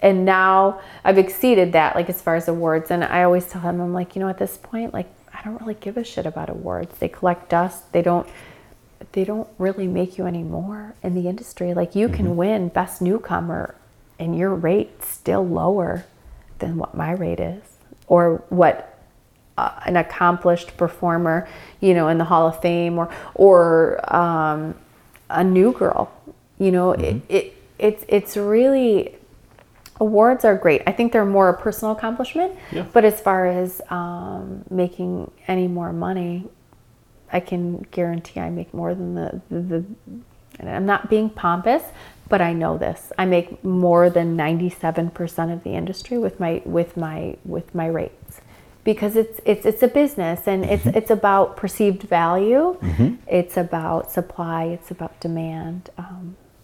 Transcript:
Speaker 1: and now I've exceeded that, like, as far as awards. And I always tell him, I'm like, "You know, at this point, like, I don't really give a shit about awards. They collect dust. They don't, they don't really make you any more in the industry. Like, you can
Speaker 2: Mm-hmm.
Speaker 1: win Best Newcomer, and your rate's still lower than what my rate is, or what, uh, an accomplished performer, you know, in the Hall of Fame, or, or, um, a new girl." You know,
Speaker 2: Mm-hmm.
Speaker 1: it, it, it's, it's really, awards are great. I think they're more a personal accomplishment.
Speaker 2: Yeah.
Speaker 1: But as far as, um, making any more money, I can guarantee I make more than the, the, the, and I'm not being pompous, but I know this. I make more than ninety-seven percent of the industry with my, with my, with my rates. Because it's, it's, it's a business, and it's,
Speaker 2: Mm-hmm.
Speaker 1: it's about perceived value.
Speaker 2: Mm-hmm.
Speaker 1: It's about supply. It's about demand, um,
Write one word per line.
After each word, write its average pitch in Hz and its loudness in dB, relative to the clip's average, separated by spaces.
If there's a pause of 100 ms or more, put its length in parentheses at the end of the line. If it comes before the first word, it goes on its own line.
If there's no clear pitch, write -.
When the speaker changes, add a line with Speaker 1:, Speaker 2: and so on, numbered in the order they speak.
Speaker 1:
and 190 4
now 190 4 (220)
I've 190 4
exceeded 185 4
that, 160 4
like, 175 -2
as 175 -10
far 165 0
as 165 -2
awards. 160 0
And 175 0
I 180 2
always 180 4
tell 185 -12
him, 175 -4
I'm 175 -4
like, 180 -6
"You 190 -6
know, 190 -2
at 185 -6
this - -6
point, - -10
like, 185 -6 (260)
I - -16
don't 220 -12
really 220 -8
give 214 -12
a 240 -6
shit - -8
about 160 -8
awards. - -8
They - -4
collect 175 -4
dust. 180 -2
They 175 2
don't, 175 0 (840)
they 190 -2
don't 208 -6 (100)
really 190 -4
make 180 -4
you 185 -6
any 175 -4
more 196 -8 (100)
in 180 -4
the 180 -2
industry. 180 -6
Like, 175 -2
you 214 2
can 196 -2
Speaker 2:
Mm-hmm. 175 -2
Speaker 1:
win 185 0
Best 180 -6
Newcomer, 180 -4 (440)
and 165 -4
your 190 -2
rate's 180 -2
still - -2
lower 175 -2 (540)
than 170 -6
what - -8
my 160 -4
rate 170 -4
is, 180 -8 (440)
or 175 4
what, - 2 (580)
uh, 57 -2 (140)
an 175 0
accomplished 175 0
performer, 170 -2 (320)
you 190 4
know, 160 4
in 165 2
the 165 0
Hall 165 4
of 160 -4
Fame, 170 0
or, 170 -4 (260)
or, 170 6
um, 156 0 (540)
a 175 0
new 185 6
girl." - 0 (480)
You 196 2
know, 180 2
Speaker 2:
Mm-hmm. - -2
Speaker 1:
it, 117 -4
it, - -2 (220)
it's, 214 0
it's 202 0
really, 226 2 (840)
awards 220 4
are 208 6
great. 170 4
I 175 2
think 233 0
they're 220 4
more 196 6
a 180 2
personal 214 -4
accomplishment. 254 -4 (180)
Speaker 2:
Yeah. 180 -6
Speaker 1:
But 233 8
as 214 4
far 190 2
as, 180 -2
um, 185 -10
making 180 -4 (160)
any 185 0
more 175 -4
money, 175 -4 (880)
I 180 -2
can 175 -4
guarantee 170 -4
I 170 -6
make 170 -10
more 170 -4
than 175 -8
the, 170 -8
the, 170 -6
the, 175 -6 (720)
and - -12
I'm - -4
not 202 -2
being 214 2
pompous, 214 0 (460)
but 196 4
I 170 0
know 165 -2
this. - -6
I 185 0
make 175 0
more 180 4
than 170 0
ninety-seven 165 -2
percent 170 -6
of 170 -10
the - -8
industry 190 -6
with 196 -4
my, 170 -4
with 170 -2
my, 160 -8
with 165 -10
my 165 -2
rates. - -8 (420)
Because 214 -2
it's, 220 0
it's, 208 0
it's 220 2
a 247 6
business, 220 0
and 190 0
it's, 202 0
Speaker 2:
Mm-hmm. 214 0
Speaker 1:
it's 220 0
about 196 2
perceived 202 -2
value. 208 2
Speaker 2:
Mm-hmm. 104 0 (120)
Speaker 1:
It's 180 0
about 170 -4
supply. 165 -6
It's 170 -8
about 175 -12
demand, 165 -8
um, 180 -14 (280)